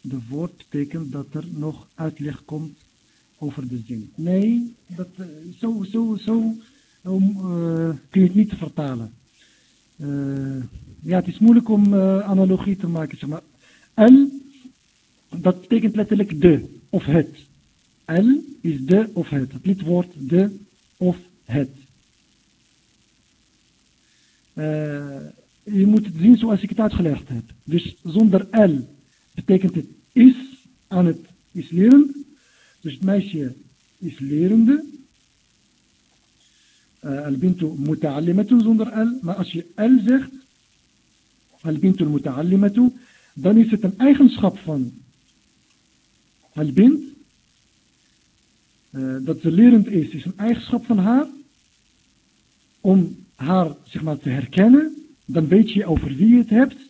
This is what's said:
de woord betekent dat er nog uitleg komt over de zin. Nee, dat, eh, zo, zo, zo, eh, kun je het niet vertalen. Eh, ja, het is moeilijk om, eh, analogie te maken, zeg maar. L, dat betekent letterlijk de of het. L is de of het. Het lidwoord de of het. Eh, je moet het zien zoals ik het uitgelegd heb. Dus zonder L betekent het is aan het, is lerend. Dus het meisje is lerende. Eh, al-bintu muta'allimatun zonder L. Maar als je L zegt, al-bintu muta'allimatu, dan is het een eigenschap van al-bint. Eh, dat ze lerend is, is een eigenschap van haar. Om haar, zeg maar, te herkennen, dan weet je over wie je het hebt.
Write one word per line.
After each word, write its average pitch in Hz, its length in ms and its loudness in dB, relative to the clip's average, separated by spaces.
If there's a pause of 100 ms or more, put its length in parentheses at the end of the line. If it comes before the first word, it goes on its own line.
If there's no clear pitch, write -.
de 135 180 -12 (100)
woord 156 280 -10
betekent 143 560 -10
dat 139 200 -12
er 156 180 -10
nog 156 440 -12
uitleg 151 500 -12
komt 156 340 -14 (600)
over 135 300 -12
de 120 180 -10
zin. 110 280 -14
Nee, 202 600 -4 (120)
dat, 180 300 -16
eh, 185 100 -18 (320)
zo, 226 260 -8
zo, 220 320 -6
zo, 226 380 -4 (480)
eh, 180 880 -4 (200)
kun 190 100 0
je 185 60 6
het 180 80 -2
niet 214 180 2
vertalen. 131 600 -10 (840)
Eh, 139 680 -8 (380)
ja, 165 160 -4
het 180 100 -2
is 180 120 -10
moeilijk 233 300 4
om, 208 260 2
eh, 190 240 2
analogie 190 580 0
te 175 100 -8
maken, 160 320 -6
zeg 135 100 -12
maar. 160 140 -10 (520)
L, 262 320 8 (1120)
dat 180 240 0
betekent 220 360 -2
letterlijk 202 440 -2
de 151 480 2
of - 160 -4
het. 147 320 0 (680)
L 220 360 2 (180)
is 143 240 -6
de 208 280 2
of 170 160 -8
het. 135 240 -6
Het - 140 -10
lidwoord 175 600 -4
de 190 280 0 (400)
of 180 200 -2 (280)
het. 131 260 -6 (2750)
Eh, 147 720 -8 (360)
je 202 240 0
moet 214 180 2
het 175 140 -12
zien 226 180 6
zoals 220 260 -2
ik 196 60 -8
het 202 120 -6
uitgelegd 175 480 -4
heb. 117 160 -8 (200)
Dus 170 380 -4
zonder 190 480 2
L 175 380 2 (460)
betekent 190 400 0
het 160 120 -6 (260)
is 254 220 8 (540)
aan 180 180 2
het, 170 140 -2 (320)
is - 180 -12
lerend. 247 460 4 (640)
Dus 151 120 -12
het 131 120 -10
meisje 175 500 -4 (440)
is 175 200 -14
lerende. 208 680 0 (2250)
Eh, 143 240 -10
al-bintu 170 420 -2
muta'allimatun 160 920 -2
zonder 220 260 0
L. 233 360 -4
Maar 170 120 -6
als 185 180 -8
je 170 220 -10
L 233 320 2
zegt, 262 240 0 (1300)
al-bintu 165 440 0
muta'allimatu, 185 880 0 (420)
dan 180 220 2
is 226 140 6
het 214 120 -2
een 185 160 -4
eigenschap 262 600 4
van 135 340 -8 (1600)
al-bint. 156 480 2 (1900)
Eh, 131 300 -8
dat 151 200 -6
ze 165 100 -2
lerend 220 360 6
is, 170 220 -2
is 147 160 -12
een 185 120 -10
eigenschap 233 480 -4
van 226 140 0
haar. 240 280 2 (1500)
Om 190 360 2 (180)
haar, 160 400 -2 (100)
zeg - 180 -12
maar, 151 160 -6
te 143 100 -8
herkennen, 208 640 4 (320)
dan 156 240 -2
weet 202 220 4
je 202 160 -2
over 143 300 -4
wie 185 120 2
je 240 80 8
het 240 140 2
hebt. 247 260 2 (120)